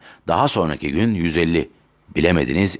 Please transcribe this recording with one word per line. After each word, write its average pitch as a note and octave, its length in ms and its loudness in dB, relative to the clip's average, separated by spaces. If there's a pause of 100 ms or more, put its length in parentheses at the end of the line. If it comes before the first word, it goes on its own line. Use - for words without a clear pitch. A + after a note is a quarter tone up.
(280)
daha F2+ 200 2
sonraki D#2+ 440 -2
gün G#2+ 220 0
yüz E2+ 240 0
elli. E2 320 0 (460)
Bilemediniz E2 640 0